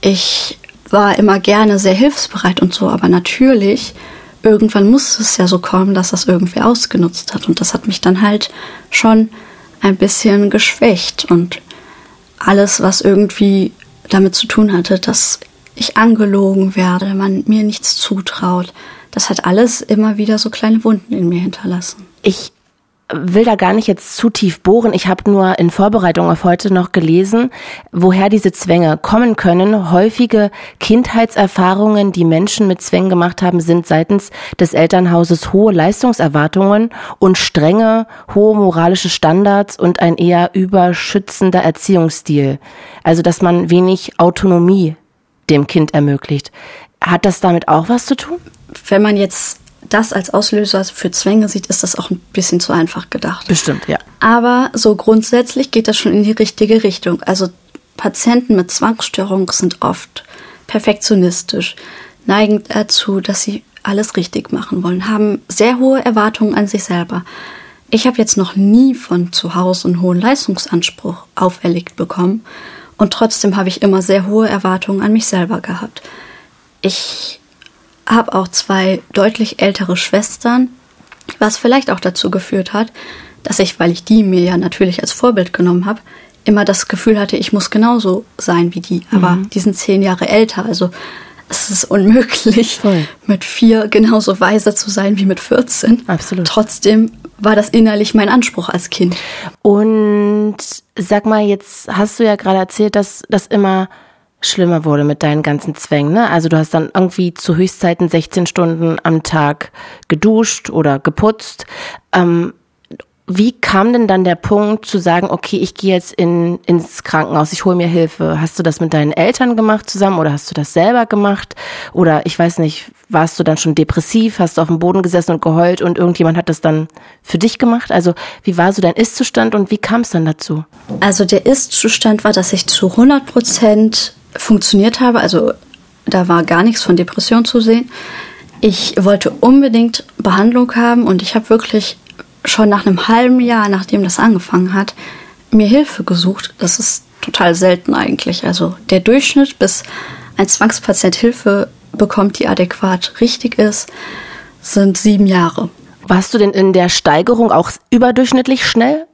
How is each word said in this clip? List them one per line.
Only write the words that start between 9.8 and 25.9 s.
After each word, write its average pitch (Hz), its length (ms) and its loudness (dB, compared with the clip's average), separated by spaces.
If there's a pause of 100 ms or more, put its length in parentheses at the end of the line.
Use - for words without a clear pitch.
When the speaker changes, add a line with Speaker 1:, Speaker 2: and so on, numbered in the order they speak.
Speaker 1:
ein 196 160 2
bisschen 202 540 2
geschwächt - 800 0
und 175 300 0 (760)
alles, 196 440 2
was 190 180 0
irgendwie 196 680 2 (380)
damit 190 260 2
zu - 140 -2
tun 214 240 2
hatte, 180 260 0
dass - 400 -2 (380)
ich - 200 -6
angelogen 196 800 2
werde, 190 400 0
man 196 320 -2
mir 214 160 2
nichts - 340 -4
zutraut, 180 760 -4 (400)
das - 180 -4
hat 170 160 -4
alles 226 340 2
immer 214 360 0
wieder 214 220 0
so 220 120 -4
kleine 220 320 0
Wunden 226 320 0
in 180 140 0
mir 175 120 0
hinterlassen. 180 640 -6 (180)
Speaker 2:
Ich - 280 -2 (640)
will 180 320 2
da 233 100 2
gar 185 200 0
nicht 220 120 0
jetzt - 300 -4
zu 233 140 0
tief 185 300 -2
bohren. 220 340 2
Ich 180 120 -2
hab 185 220 -2
nur 190 300 2
in 170 120 2
Vorbereitung 180 600 2